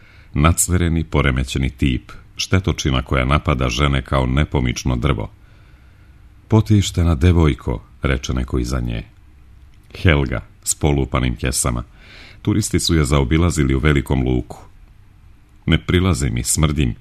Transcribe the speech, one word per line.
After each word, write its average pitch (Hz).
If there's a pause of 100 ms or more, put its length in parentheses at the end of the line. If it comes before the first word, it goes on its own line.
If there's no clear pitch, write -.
(340)
Nacvereni, 82
poremećeni 67
tip, 64 (240)
štetočina 76
koja 64
napada 67
žene 67
kao 65
nepomično 64
drvo. 58 (1160)
„Potištena 101
devojko”, 73 (200)
reče 65
neko 64
iza 62
nje. 57 (1000)
Helga, 69 (240)
s -
polupanim 64
kesama. 62 (600)
Turisti 104
su 87
je 78
zaobilazili 71
u 65
velikom 69
luku. 64 (1080)
„Ne 80
prilazi 82
mi, 58
smrdim.” 76